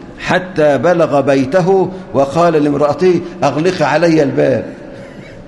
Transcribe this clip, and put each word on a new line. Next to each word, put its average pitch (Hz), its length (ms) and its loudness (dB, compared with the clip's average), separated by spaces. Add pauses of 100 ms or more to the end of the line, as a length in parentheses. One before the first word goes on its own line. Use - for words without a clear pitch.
(180)
حتى 151 600 0
بلغ 147 420 2
بيته 165 680 2 (260)
وقال 160 380 2
لامرأته: 147 680 2 (240)
"أغلق 156 380 0
علي 156 400 2
الباب". 135 420 0 (840)